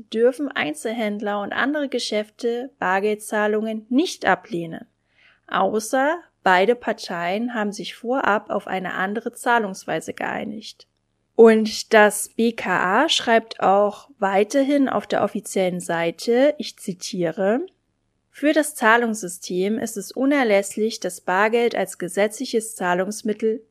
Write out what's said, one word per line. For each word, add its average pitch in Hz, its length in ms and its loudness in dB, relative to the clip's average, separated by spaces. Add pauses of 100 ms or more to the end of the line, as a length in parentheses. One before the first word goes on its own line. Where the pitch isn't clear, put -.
(140)
dürfen 262 360 2
Einzelhändler 214 920 -4
und 202 120 -8
andere 277 360 0
Geschäfte 233 920 -4
Bargeldzahlungen 214 1080 -2
nicht 302 360 0
ablehnen, 170 600 -2 (640)
außer 220 720 0 (220)
beide 190 340 4
Parteien 208 800 -4
haben 208 200 -4
sich 202 220 -12
vorab 214 540 0
auf 214 160 -4
eine 185 280 -6
andere 208 400 -4
Zahlungsweise 196 800 -2
geeinigt. - 760 -10 (480)
Und 220 580 6
das 208 360 6
B 226 240 0
K 196 500 0
A 330 60 0
schreibt 226 500 0
auch 202 580 2
weiterhin 254 720 2
auf 208 180 -2
der - 180 0
offiziellen 185 580 -2
Seite, 202 760 0
ich - 200 -10
zitiere, 190 840 -2 (680)
"Für 302 240 0
das 302 220 0
Zahlungssystem 214 1040 0
ist - 180 -6
es 190 160 -10
unerlässlich, 226 880 0
dass 180 180 -8
Bargeld 220 560 0
als - 220 -4
gesetzliches 214 800 -2
Zahlungsmittel 208 960 -2